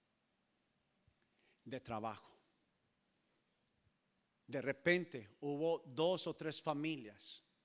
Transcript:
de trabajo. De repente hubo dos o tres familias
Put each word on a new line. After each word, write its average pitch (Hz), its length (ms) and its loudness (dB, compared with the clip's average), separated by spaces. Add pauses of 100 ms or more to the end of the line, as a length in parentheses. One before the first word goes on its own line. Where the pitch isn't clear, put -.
(1700)
de 123 160 -6
trabajo. 110 560 -6 (2000)
De 131 160 -2
repente 135 800 0
hubo 147 460 2
dos 160 400 2
o 160 80 -4
tres 151 260 -2
familias 143 840 -4 (220)